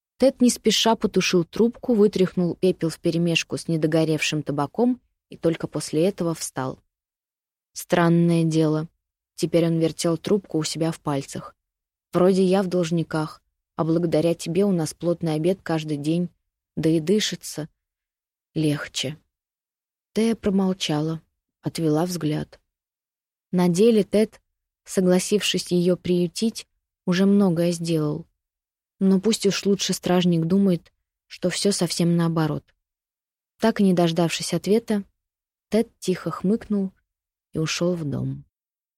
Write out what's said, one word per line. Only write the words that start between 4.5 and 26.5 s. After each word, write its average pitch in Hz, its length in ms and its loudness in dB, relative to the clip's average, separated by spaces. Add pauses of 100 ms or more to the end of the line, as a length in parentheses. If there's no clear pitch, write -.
и - 80 -20
только 165 300 -2
после 156 400 -2
этого 170 260 -4
встал. - 460 -8 (920)
«Странное 170 720 2
дело». 156 440 0 (480)
Теперь 170 300 0
он 165 140 0
вертел 160 380 -2
трубку 196 420 -2
у 156 40 -2
себя 160 280 -4
в - 80 -12
пальцах. - 560 -8 (580)
«Вроде 185 300 4
я 185 180 4
в 190 60 -2
должниках, 165 760 -2 (340)
а 170 80 -2
благодаря 165 520 0
тебе 170 280 -2
у 202 80 2
нас 165 220 -2
плотный 165 400 -2
обед 160 300 0
каждый 156 340 -4
день, 165 320 -2 (460)
да 160 140 0
и 165 100 2
дышится 175 680 -2 (880)
легче». 151 640 -4 (960)
Тея 226 220 0
промолчала, 185 840 -2 (400)
отвела 156 440 0
взгляд. 151 540 -6 (920)
На 180 180 2
деле 208 340 4
Тед, - 380 -2 (420)
согласившись 185 880 0
её 175 260 2
приютить, 180 720 -2 (380)